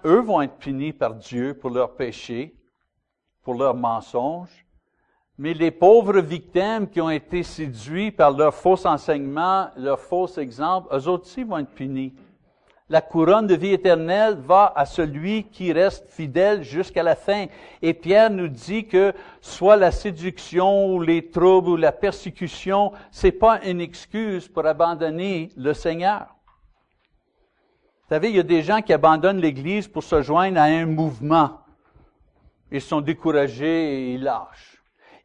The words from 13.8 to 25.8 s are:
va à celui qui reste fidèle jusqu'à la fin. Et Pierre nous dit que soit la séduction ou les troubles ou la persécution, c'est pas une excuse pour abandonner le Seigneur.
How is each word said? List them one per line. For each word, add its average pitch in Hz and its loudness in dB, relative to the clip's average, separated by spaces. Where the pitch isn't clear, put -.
va 180 4
à 143 2
celui 170 -4
qui 185 -6
reste 185 0
fidèle 170 0
jusqu'à 165 -6
la 170 2
fin. 202 -4
Et 165 0
Pierre 208 4
nous 185 -4
dit 190 -8
que 190 2
soit 202 4
la 185 4
séduction 185 -2
ou 180 -2
les 165 0
troubles 180 4
ou 170 2
la 156 2
persécution, 196 -4
c'est 185 2
pas 220 4
une 180 -4
excuse 185 -8
pour 156 -4
abandonner 165 -2
le 135 -2
Seigneur. 165 -4